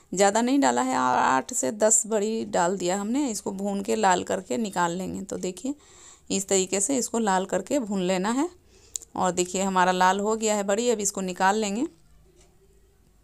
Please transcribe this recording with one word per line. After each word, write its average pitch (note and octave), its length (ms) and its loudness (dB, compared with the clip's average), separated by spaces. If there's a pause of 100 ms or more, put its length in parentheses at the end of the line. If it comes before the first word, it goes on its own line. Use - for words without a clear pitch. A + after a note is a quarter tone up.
(140)
ज़्यादा G3+ 280 4
नहीं C4 180 2
डाला B3 220 4
है, C4 140 -2
आ-, B3+ 400 2
आठ C4 180 -2
से - 200 -2
दस G#3+ 340 2
बड़ी A3 380 -2
डाल F#3 320 0
दिया F#3 200 -2
हमने। A#3+ 340 -2
इसको G#3 200 -6
भून G3 320 -4
के A3 120 0
लाल F#3+ 280 2
करके G3 340 -4
निकाल F#3 340 -2
लेंगे। F#3 300 -6
तो F#3+ 160 -8
देखिए G#3 380 -6 (560)
इस G3 160 -2
तरीके F#3+ 320 0
से C#4 180 0
इसको A#3 220 -4
लाल F#3+ 260 0
करके G3 340 -2
भून G3+ 220 -2
लेना F#3 280 0
है। C#4 200 0 (680)
और F#3 160 2
देखिए F3+ 300 -2
हमारा F#3 300 4
लाल F#3 280 4
हो G#3+ 160 0
गया G#3+ 200 0
है G3+ 80 0
बड़ी, G#3 260 0
अब G#3+ 100 2
इसको G3 220 -4
निकाल F#3+ 360 2
लेंगे। G#3+ 280 -2 (1400)